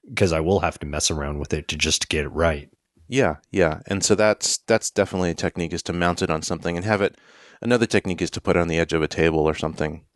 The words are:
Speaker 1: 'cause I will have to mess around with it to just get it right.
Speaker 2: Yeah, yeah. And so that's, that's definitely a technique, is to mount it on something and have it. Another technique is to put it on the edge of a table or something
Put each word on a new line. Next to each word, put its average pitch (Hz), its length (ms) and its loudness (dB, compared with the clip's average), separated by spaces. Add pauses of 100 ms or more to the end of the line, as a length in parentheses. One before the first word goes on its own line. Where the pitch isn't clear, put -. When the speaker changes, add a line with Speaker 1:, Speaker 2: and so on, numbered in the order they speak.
(160)
Speaker 1:
'cause 92 160 4
I 80 80 0
will 90 200 2
have 82 200 -2
to 78 60 -8
mess 73 240 -4
around 73 280 -4
with 71 140 -6
it 78 160 -4
to 76 80 -6
just - 320 -2
get 76 160 -2
it 71 40 -6
right. 76 400 -2 (400)
Speaker 2:
Yeah, 120 280 2 (140)
yeah. 82 360 2
And 98 180 -2
so 107 100 4
that's, 107 440 2
that's - 320 0
definitely 95 400 0
a 82 40 -4
technique, 85 380 -4
is 85 120 -6
to 85 80 -6
mount 87 300 0
it 85 80 -2
on 78 120 0
something 85 340 -4
and 90 80 -6
have 104 180 0
it. - 140 0 (440)
Another 117 260 2
technique 92 360 0
is 85 80 -2
to - 100 -8
put 85 160 2
it 87 40 6
on 85 80 2
the 82 100 0
edge 82 140 0
of 80 100 2
a 78 60 0
table 80 320 2
or 78 140 2
something 78 500 -6 (100)